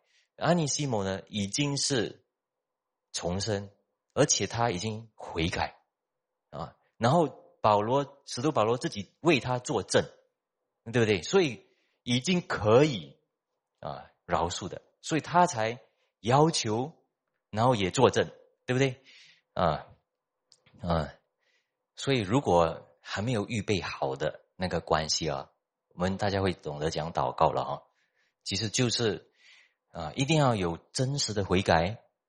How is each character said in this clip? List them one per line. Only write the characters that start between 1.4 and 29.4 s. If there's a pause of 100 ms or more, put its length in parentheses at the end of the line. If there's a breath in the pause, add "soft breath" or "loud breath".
经
是 (880)
重
生， (440)
而
且
他
已
经
悔
改， (760)
啊， (220)
然
后 (340)
保
罗，
使
徒
保
罗
自
己 (100)
为
他
作
证， (880)
对
不
对？
所
以 (380)
已
经
可
以， (640)
啊， (180)
饶
恕
的， (180)
所
以
他
才 (400)
要
求， (580)
然
后
也
作
证， (360)
对
不
对？ (520 loud breath)
啊， (960)
啊， (840)
所
以
如
果 (120)
还
没
有
预
备
好
的 (160)
那
个
关
系
啊， (380)
我
们
大
家
会
懂
得
讲
祷
告
了
哈。 (640)
其
实
就
是 (640 soft breath)